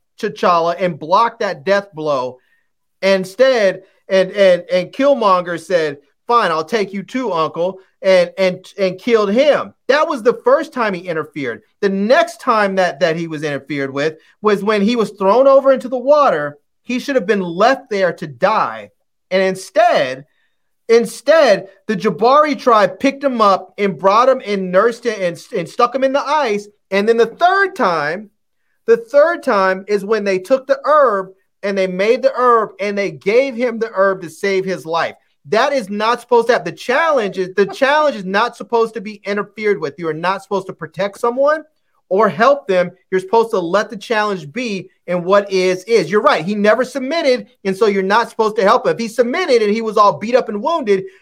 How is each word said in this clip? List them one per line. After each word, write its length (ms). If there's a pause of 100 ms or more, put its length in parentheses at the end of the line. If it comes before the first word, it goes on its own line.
(180)
T'Challa, 640
and 180
blocked 440
that 240
death 280
blow. 460 (600)
Instead, 840 (240)
and, 240
and, 400
and 220
Killmonger 640
said, 380 (300)
"Fine, 240
I'll 120
take 300
you 100
too, 300
Uncle," 460 (220)
and, 360
and, 400
and 220
killed 340
him. 400 (140)
That 200
was 160
the 220
first 260
time 220
he 140
interfered. 560 (180)
The 80
next 500
time 360
that, 260
that 160
he 100
was 160
interfered 480
with 280 (220)
was 220
when 180
he 140
was 160
thrown 360
over 260
into 160
the 80
water. 600 (240)
He 160
should 160
have 120
been 140
left 480
there 240
to 140
die. 640 (380)
And 120
instead, 840 (640)
instead, 800 (180)
the 80
Jabari 640
tribe 400
picked 240
him 160
up 380
and 200
brought 320
him 160
and 260
nursed 340
him 160
and, 200 (140)
and 140
stuck 260
him 80
in 100
the 120
ice. 420 (220)
And 180
then 100
the 100
third 480
time, 560 (540)
the 120
third 460
time 440
is 160
when 200
they 160
took 280
the 160
herb 500 (300)
and 140
they 100
made 360
the 120
herb 440
and 180
they 140
gave 440
him 240
the 140
herb 300
to 60
save 360
his 200
life. 300 (300)
That 260
is 180
not 300
supposed 280
to 60
happen. 200
The 40
challenge 600
is, 180
the 120
challenge 480
is 100
not 320
supposed 380
to 60
be 240
interfered 540
with. 180
You 120
are 40
not 300
supposed 240
to 60
protect 460
someone 440 (460)
or 200
help 380
them. 240 (180)
You're 120
supposed 300
to 80
let 300
the 80
challenge 540
be, 380 (180)
and 160
what 280
is, 340
is. 260
You're 100
right. 220
He 120
never 280
submitted, 640 (140)
and 120
so 100
you're 180
not 260
supposed 280
to 60
help 220
him. 60
If 80
he 80
submitted 540
and 120
he 80
was 160
all 220
beat 160
up 140
and 120
wounded, 440 (160)